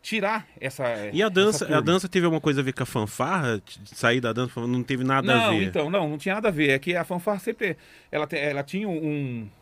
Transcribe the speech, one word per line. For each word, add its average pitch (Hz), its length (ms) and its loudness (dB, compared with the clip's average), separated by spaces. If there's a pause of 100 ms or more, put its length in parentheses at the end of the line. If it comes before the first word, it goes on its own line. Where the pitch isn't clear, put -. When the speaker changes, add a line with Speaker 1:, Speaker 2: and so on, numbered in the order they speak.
Speaker 1:
tirar 220 440 -2 (140)
essa, 135 240 -6 (300)
Speaker 2:
E 175 100 2
a 220 60 2
dança, 196 300 4
Speaker 1:
essa - 60 -2
turma. 151 120 2
Speaker 2:
a 147 40 4
dança 180 280 2
teve 175 160 2
alguma 160 160 2
coisa 143 180 2
a 135 40 0
ver 131 100 -2
com 135 100 -4
a - 20 0
fanfarra? 127 800 -2
De - 300 -20
sair 123 240 4
da 117 140 0
dança, 123 340 -2
não 123 160 0
teve 127 220 -2
nada 135 260 2
a - 60 6 (140)
Speaker 1:
Não, 110 60 2
Speaker 2:
ver? 98 60 2
Speaker 1:
então, 147 260 -2
não, 175 200 0
não 151 80 -6
tinha 190 180 -2
nada 214 140 0
a - 20 2
ver. 147 200 2
É 135 80 4
que 175 140 -4
a 170 120 0
fanfarra 185 340 -2
sempre, 220 380 -4 (340)
ela 151 160 -2
te-, 160 100 -8
ela 143 260 -2
tinha 196 260 -4
um 147 580 -4 (140)